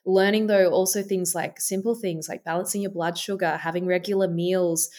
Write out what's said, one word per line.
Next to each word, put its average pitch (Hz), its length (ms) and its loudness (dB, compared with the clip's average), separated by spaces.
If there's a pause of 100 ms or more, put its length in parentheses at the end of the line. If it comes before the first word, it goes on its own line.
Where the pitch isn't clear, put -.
Learning, 202 420 4
though, 190 240 6
also 190 320 2
things 185 320 -2
like, 160 260 -6
simple 202 340 -2
things 175 340 -6
like - 140 -10
balancing 180 380 -4
your 196 100 -4
blood 170 260 -2
sugar, 185 400 -2
having 170 300 -4
regular 190 400 0
meals, 175 720 0